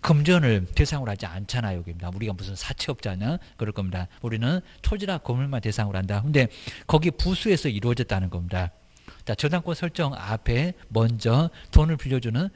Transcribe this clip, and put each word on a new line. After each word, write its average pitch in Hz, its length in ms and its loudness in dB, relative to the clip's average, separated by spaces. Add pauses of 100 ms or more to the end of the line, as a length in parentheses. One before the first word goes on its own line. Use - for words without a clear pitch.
금전을 147 640 4 (100)
대상으로 139 340 2
하지 98 160 -6
않잖아요. 98 520 -4
여기입니다. 87 360 -8
우리가 104 200 -4
무슨 95 200 -8
사채업자냐 117 840 -4 (180)
그럴 107 160 -4
겁니다. 92 340 -4 (160)
우리는 120 380 0 (220)
토지나 196 360 0
건물만 131 420 -2
대상으로 101 380 -2
한다. 98 240 -2
근데 139 240 4 (400)
거기 156 240 4
부수에서 185 580 2
이루어졌다는 107 600 0
겁니다. 90 400 -2 (560)
자, 107 80 -2
저당권 170 400 -2
설정 156 400 -2
앞에 117 580 -2 (160)
먼저 117 640 2 (220)
돈을 156 240 8
빌려주는 131 600 0